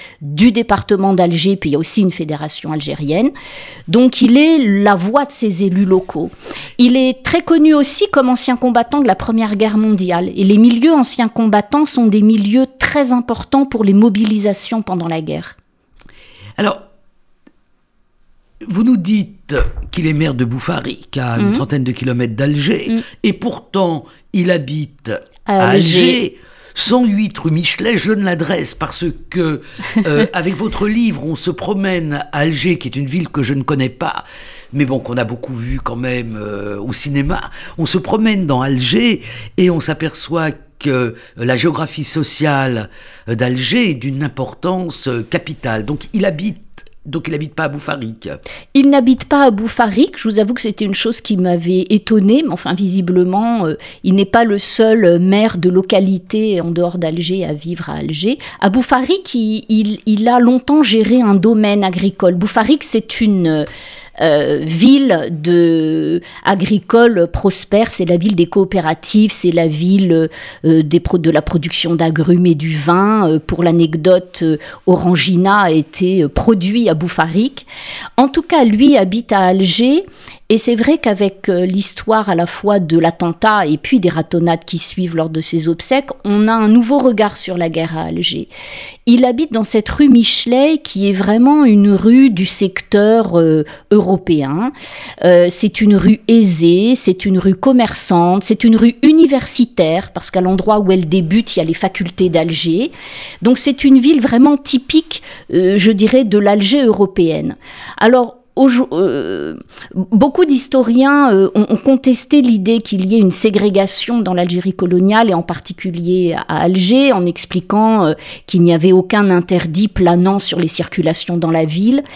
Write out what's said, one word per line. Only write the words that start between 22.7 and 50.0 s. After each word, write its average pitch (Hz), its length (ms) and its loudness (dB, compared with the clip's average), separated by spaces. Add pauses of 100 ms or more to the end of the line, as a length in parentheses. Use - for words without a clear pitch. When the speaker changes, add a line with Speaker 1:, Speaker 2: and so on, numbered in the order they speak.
Speaker 1:
Mhm. 226 120 -2 (200)
Speaker 2:
et 202 100 0
pourtant, 185 720 -4 (280)
il 180 180 0
habite 147 640 -6 (340)
Speaker 1:
À 196 140 2
Speaker 2:
à 185 80 2
Speaker 1:
Alger. 180 320 2
Speaker 2:
Alger, - 380 0 (360)
cent 254 300 0
huit 208 340 -2
rue 160 140 -2
Michelet. 202 440 -2
Je 185 160 -2
donne 208 120 -2
l'adresse 165 500 -4
parce - 300 -8 (260)
que, 160 320 -4 (440)
euh, 156 200 2
Speaker 1:
<laughs> - 60 -12
Speaker 2:
avec 180 240 -4
votre 208 320 -4
livre, 220 360 -2
on 156 120 -6
se - 160 -6
promène 185 640 -4 (180)
à 147 80 -6
Alger, 156 380 -2
qui 127 100 -12
est 123 80 -10
une 139 100 -6
ville 151 220 -6
que 139 160 -6
je 135 100 -4
ne 135 80 -4
connais 131 260 -4
pas, - 360 -8 (480)
mais 143 120 -2
bon, 131 140 -4
qu'on 120 200 -8
a 117 60 -2
beaucoup 120 300 -10
vue 123 280 -8
quand 117 140 -8
même, 123 400 -6
euh, 104 440 -10
au 120 120 -8
cinéma. 139 480 -4 (380)
On 165 80 -2
se - 100 -2
promène 214 500 -2
dans 131 140 0
Alger 139 600 -2 (340)
et 180 140 2
on 165 80 -2
s'aperçoit 156 720 -6 (300)
que 127 340 -2 (220)
la 123 200 -2
géographie 156 480 -4
sociale, 135 840 -4 (380)
euh, 117 80 -4
d'Alger 131 540 -2
est 147 40 -4
d'une 135 300 -6
importance, 170 840 -8
euh, 120 220 -6
capitale. 113 560 -6
Donc 147 280 -8
il 202 120 -2
habite, 185 340 -6 (460)
donc 147 220 -10
il 160 80 -8
habite 151 200 -8
pas 160 100 -4
à 147 40 -4
Boufarik. 139 600 -10 (460)
Speaker 1:
Il 277 160 6
n'habite 262 340 2
pas 285 220 2
à 247 40 6
Boufarik. 220 680 -2